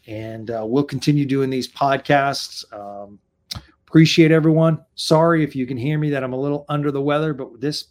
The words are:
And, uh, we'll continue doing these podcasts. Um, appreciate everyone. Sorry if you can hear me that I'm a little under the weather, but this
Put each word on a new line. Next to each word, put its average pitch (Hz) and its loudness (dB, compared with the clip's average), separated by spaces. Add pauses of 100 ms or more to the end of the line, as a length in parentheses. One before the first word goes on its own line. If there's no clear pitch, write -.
And, 110 -12
uh, 110 -6
we'll 127 0
continue 143 0
doing 135 -2
these 127 -6
podcasts. 139 -2
Um, 101 -14 (680)
appreciate 160 6
everyone. 160 4 (120)
Sorry 160 2
if 143 -8
you 131 -4
can 127 -8
hear 147 -2
me 151 -2
that 135 -4
I'm 127 -6
a 131 -6
little 143 -4
under 147 -2
the 139 -4
weather, 147 0
but 120 -12
this 147 -6